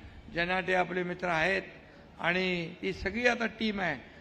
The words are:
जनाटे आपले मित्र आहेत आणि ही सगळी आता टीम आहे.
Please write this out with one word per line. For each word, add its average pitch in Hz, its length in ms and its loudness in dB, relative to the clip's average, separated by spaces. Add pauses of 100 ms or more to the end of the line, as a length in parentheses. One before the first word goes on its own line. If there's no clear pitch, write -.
(360)
जनाटे 180 380 2
आपले 180 300 2
मित्र 180 240 -2
आहेत 175 340 2 (580)
आणि 175 640 0
ही 190 120 -2
सगळी 214 340 0
आता 233 180 4
टीम 214 340 -2
आहे. 165 180 0 (240)